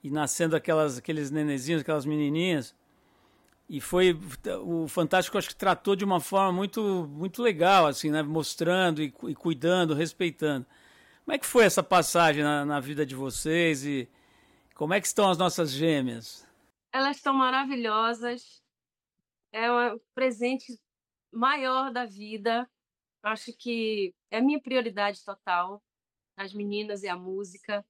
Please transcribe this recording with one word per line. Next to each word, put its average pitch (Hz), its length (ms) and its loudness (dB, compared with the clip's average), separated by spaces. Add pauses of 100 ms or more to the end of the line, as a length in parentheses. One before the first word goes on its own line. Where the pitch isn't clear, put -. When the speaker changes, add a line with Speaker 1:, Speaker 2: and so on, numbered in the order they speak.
Speaker 1:
E 143 80 -10
nascendo 151 440 0
aquelas, 156 440 2
aqueles 151 300 -4
nenezinhos, 147 540 0
aquelas 147 240 -2
menininhas. 151 680 0 (960)
E 147 120 -6
foi, 180 360 4 (460)
o 165 240 -2
Fantástico, 175 500 0
acho 185 120 -2
que - 80 -12
tratou 196 400 0
de 190 80 -2
uma 190 160 2
forma 190 320 2
muito, 190 580 -2
muito 170 320 -6
legal, 185 440 6
assim, 147 260 0
né? 156 100 0
Mostrando 160 800 0
e 143 80 -4
cu-, - 180 -12
e 151 60 -4
cuidando, 165 580 0
respeitando. 151 720 -2 (600)
Como - 100 -4
é 311 40 -2
que - 80 -6
foi 240 180 6
essa 190 180 4
passagem 160 600 4
na, 147 200 0
na 147 140 -2
vida 143 260 -4
de 131 120 -8
vocês 151 680 0
e 139 240 -4 (680)
como 156 180 -2
é 202 60 2
que - 80 -6
estão 208 200 4
as 180 80 4
nossas 165 360 0
gêmeas? 131 720 -2 (520)
Speaker 2:
Elas 269 220 0
estão 269 160 -2
maravilhosas. 240 1300 -2 (880)
É 226 180 0
um 240 300 2 (140)
presente 254 680 -2 (500)
maior 262 600 0
da 240 140 -4
vida. 214 600 -4 (560)
Acho 220 300 -6
que 220 640 -4 (160)
é 220 100 0
minha 285 180 4
prioridade 208 640 -2
total, 190 600 -4 (560)
as 196 160 -10
meninas 208 480 -6
e 202 60 -8
a 180 60 -4
música. 190 760 -8